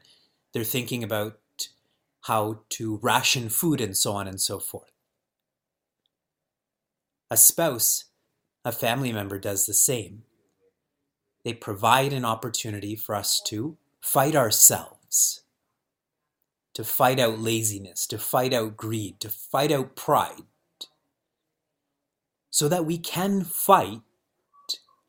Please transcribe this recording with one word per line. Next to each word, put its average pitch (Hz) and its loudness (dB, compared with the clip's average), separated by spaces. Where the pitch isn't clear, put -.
They're 117 -4
thinking 120 -4
about 107 -4
how 110 0
to 110 -6
ration 120 2
food 143 0
and 95 -4
so 107 0
on 101 -4
and 95 -10
so 98 -4
forth. - -12
A 117 2
spouse, - 2
a 123 -2
family 123 0
member 101 -6
does 101 -2
the 101 -6
same. 107 0
They 117 -4
provide 120 2
an 127 -4
opportunity 107 -4
for 107 -6
us - 0
to 123 -6
fight 139 2
ourselves, - 2
to 113 -10
fight 131 4
out 113 2
laziness, 110 -2
to 113 -8
fight 127 0
out 110 -2
greed, 110 -6
to 110 -10
fight 151 -2
out 135 0
pride, 117 0
so - 0
that 170 0
we 165 -2
can 185 -2
fight 113 2